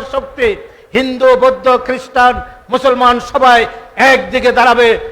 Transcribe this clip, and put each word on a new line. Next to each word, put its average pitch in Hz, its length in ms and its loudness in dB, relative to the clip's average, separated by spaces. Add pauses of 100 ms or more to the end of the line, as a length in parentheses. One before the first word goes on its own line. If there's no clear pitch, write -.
(120)
শক্তি, 269 360 -6 (460)
হিন্দু, 254 340 0 (140)
বৌদ্ধ, 254 240 0 (200)
খ্রিস্টান, 247 480 0 (380)
মুসলমান 247 440 2 (140)
সবাই 247 300 4 (520)
একদিকে 247 400 -2
দাঁড়াবে, 240 360 2 (240)